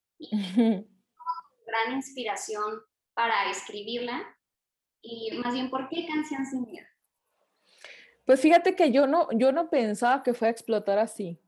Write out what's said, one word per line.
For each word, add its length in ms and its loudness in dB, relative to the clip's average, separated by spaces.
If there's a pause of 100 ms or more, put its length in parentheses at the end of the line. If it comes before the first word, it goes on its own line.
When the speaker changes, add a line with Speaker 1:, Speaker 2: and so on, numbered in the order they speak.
(200)
Speaker 1:
Y 120 -16
Speaker 2:
<laughs> 760 0 (600)
Speaker 1:
gran 260 -2
inspiración 880 -6 (320)
para 380 0
escribirla, 840 -8 (680)
y 300 -10 (120)
más 100 -4
bien, 180 -4
¿por 180 -6
qué 180 -6
Canción 380 -4
Sin 200 -6
Miedo? 220 -14 (1400)
Speaker 2:
Pues 160 6
fíjate 340 6
que 160 4
yo 160 6
no, 240 2
yo 200 4
no 180 -2
pensaba 540 2
que 100 2
fuera 160 0
a 20 4
explotar 480 0
así. 480 -4